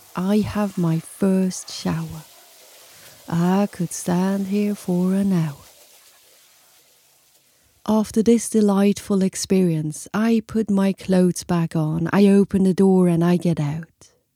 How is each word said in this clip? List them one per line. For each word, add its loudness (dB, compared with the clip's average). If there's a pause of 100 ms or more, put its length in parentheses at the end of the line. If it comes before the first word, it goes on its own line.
(140)
I -2
have -4
my 0
first -2
shower. -8 (1040)
I 0
could -6
stand -2
here -2
for -2
an 0
hour. -2 (2250)
After 0
this 2
delightful 2
experience, -2
I 0
put -4
my 0
clothes 0
back -2
on, -2
I 6
open 4
the 4
door 4
and 2
I 4
get 0
out. -6 (480)